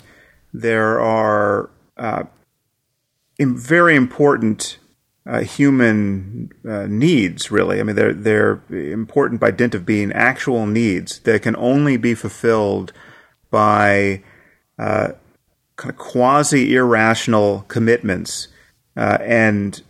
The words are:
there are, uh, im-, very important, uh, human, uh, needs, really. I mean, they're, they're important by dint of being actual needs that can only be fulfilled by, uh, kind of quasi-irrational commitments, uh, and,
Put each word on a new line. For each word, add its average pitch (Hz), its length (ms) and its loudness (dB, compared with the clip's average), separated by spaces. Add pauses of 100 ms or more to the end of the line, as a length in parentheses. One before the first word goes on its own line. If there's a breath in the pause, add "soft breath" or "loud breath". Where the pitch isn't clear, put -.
(540 soft breath)
there 113 460 0
are, 107 680 0 (280)
uh, 117 280 -6 (1120)
im-, 131 200 0
very 160 380 4
important, 123 840 0 (460)
uh, 123 160 -6
human, 107 1120 0 (180)
uh, 101 200 -8
needs, 107 640 0
really. 98 260 2
I 107 60 -2
mean, 107 100 -2
they're, 107 180 2
they're 104 480 0 (100)
important 107 720 -4
by 113 120 2
dint 120 200 0
of 90 140 -6
being 104 260 0
actual 120 540 0
needs 104 540 -2
that 107 220 2
can 113 140 -2
only 135 400 0
be 117 200 0
fulfilled 101 760 -2 (560 loud breath)
by, 101 760 2 (560 soft breath)
uh, 104 320 -2 (640)
kind - 140 -12
of - 60 -12
quasi-irrational 120 1700 2
commitments, 113 800 -2 (480 soft breath)
uh, 107 240 0
and, 104 680 0